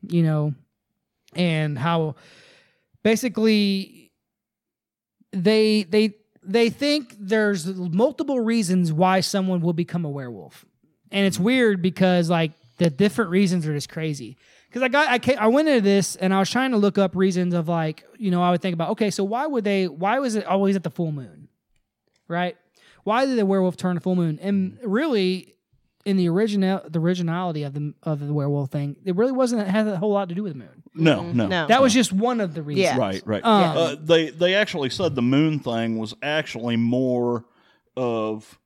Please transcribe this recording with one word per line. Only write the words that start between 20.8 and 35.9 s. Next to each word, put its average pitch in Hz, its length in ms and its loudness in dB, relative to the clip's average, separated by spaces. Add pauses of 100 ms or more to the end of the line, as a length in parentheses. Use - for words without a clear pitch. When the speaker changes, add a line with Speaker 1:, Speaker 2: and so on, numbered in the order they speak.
Speaker 1:
the 165 80 -6
full 165 220 -4
moon? 110 360 -14 (800)
Right? 175 280 -4 (480)
Why 233 200 2
did 262 140 0
the 202 80 2
werewolf 190 300 2
turn 180 200 -2
a 160 40 -4
full 185 160 0
moon? 165 260 0
And 190 420 -2
really, 202 680 -2 (500)
in 196 140 0
the 175 100 2
original, 196 580 0
the 160 140 -4
originality 170 600 -2
of 139 100 -8
the, 147 300 -8
of 151 180 -4
the 147 140 -4
werewolf 143 360 -2
thing, 143 340 -6
it 185 120 -2
really 247 160 0
wasn't, 247 300 0
it 190 60 -4
had 214 200 0
a 196 80 -4
whole 202 160 -2
lot 202 160 -2
to 170 60 -8
do 196 80 -6
with 190 100 -8
the 135 60 -12
moon. 92 240 -20 (120)
Speaker 2:
No, 156 260 4
Speaker 3:
Mm-hmm. 170 160 -4
Speaker 2:
no. 113 100 2
Speaker 3:
No. 175 220 0
Speaker 1:
That 240 120 4
was 254 140 4
Speaker 2:
No. 254 60 6
Speaker 1:
just 185 120 0
one 226 280 0
of 180 120 -4
the 156 100 -8
reasons. 147 220 -2
Speaker 3:
Yeah. 135 140 0
Speaker 2:
Right, 98 260 -2
right. 104 200 -4
Speaker 1:
Um, 190 320 4
Speaker 2:
Uh, 160 220 0
they, 160 320 2
they 175 240 0
actually 175 360 -2
said 165 240 -4
the 127 80 0
moon 143 380 2
thing 117 380 -4